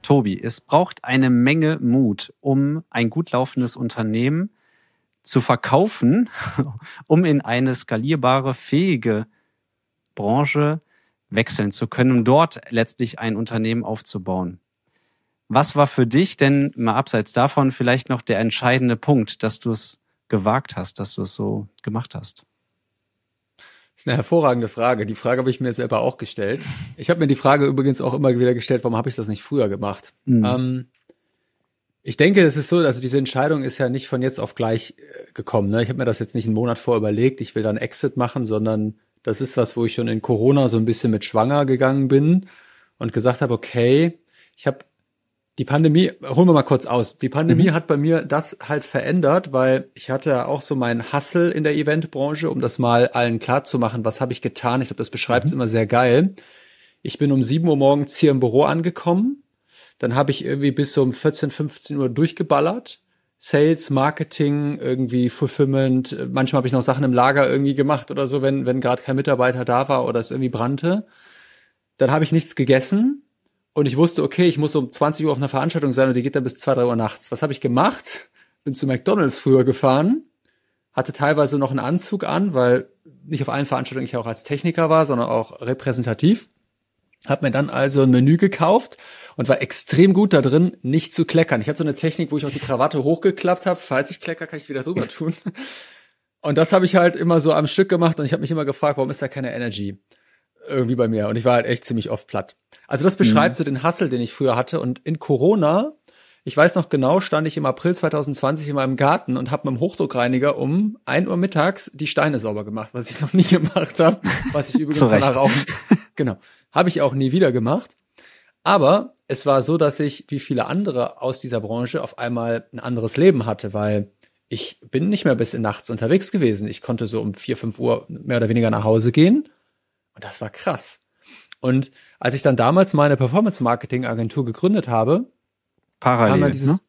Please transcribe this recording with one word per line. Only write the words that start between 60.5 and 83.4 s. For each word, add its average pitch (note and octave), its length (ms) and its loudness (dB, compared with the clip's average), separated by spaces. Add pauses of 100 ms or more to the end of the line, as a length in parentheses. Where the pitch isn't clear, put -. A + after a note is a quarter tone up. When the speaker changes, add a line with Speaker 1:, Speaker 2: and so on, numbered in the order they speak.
Speaker 2:
bis C3+ 260 -2
um C3 160 2
vierzehn, D3+ 380 -2
fünfzehn - 460 -8
Uhr C3+ 120 0
durchgeballert. D3+ 920 -2 (380)
Sales, D#3 500 2
Marketing, D3 880 -2
irgendwie B2+ 500 -2
Fulfillment. C3+ 880 0 (160)
Manchmal C3+ 260 0
habe B2+ 100 0
ich B2 40 -2
noch B2+ 100 2
Sachen C3+ 200 0
im B2+ 100 0
Lager C3 380 4
irgendwie C#3 240 0
gemacht C#3 380 -2
oder C3+ 160 -2
so, C3+ 140 -2
wenn, C#3 220 0
wenn B2+ 160 0
grad B2 220 -2
kein C3 140 -2
Mitarbeiter B2+ 480 0
da B2 240 0
war B2+ 180 0
oder A#2+ 140 -2
es A2 100 -10
irgendwie B2+ 200 -4
brannte. C#3 560 -2 (880)
Dann C3 160 2
habe D#3+ 100 2
ich D3+ 80 -2
nichts D#3+ 240 0
gegessen F#3+ 720 2 (500)
und D3 120 0
ich B2 100 -2
wusste, E3 280 2
okay, F3 240 2
ich C#3+ 100 0
muss D3+ 160 -2
um C3+ 180 0
zwanzig D3+ 320 0
Uhr D3+ 60 2
auf C3+ 80 -2
einer C3+ 100 -2
Veranstaltung C#3+ 440 -2
sein C3 160 4
und B2 60 0
die B2 80 0
geht C3+ 120 -4
dann C#3 80 0
bis A#2+ 160 -6
zwei, C3+ 160 0
drei B2 100 2
Uhr A#2+ 120 0
nachts. - 340 -4
Was A#2+ 120 -6
habe D3 100 -2
ich - 80 -8
gemacht? C3+ 680 -2 (360)
Bin C3+ 100 -4
zu C3+ 140 -4
McDonald's C3 500 0
früher C3 240 4
gefahren, C#3+ 640 2 (680)
hatte - 200 -4
teilweise D3 460 2
noch C3+ 120 0
einen C3+ 80 -2
Anzug F3+ 460 -2
an, F3 300 -2
weil B2 340 2 (360)
nicht D3 180 -6